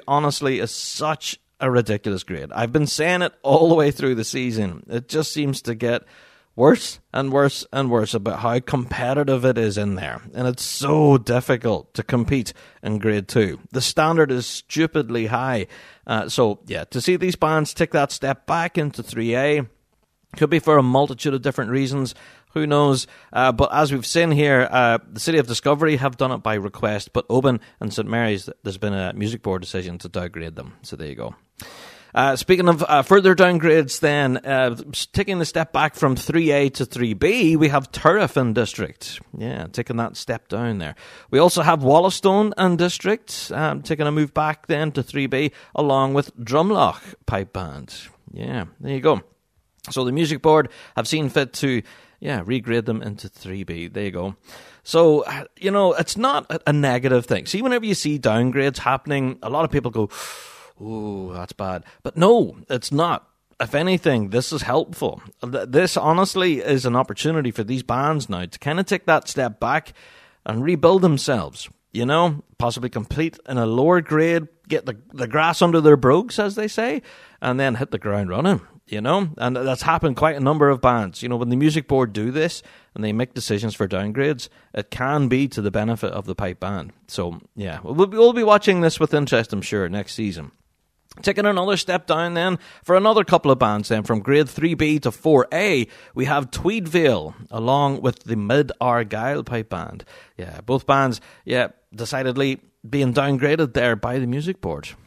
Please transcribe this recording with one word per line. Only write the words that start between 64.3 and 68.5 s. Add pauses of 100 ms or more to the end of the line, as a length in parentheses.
is
helpful. (200)
Th-,
this,
honestly,
is
an
opportunity
for
these
bands
now
to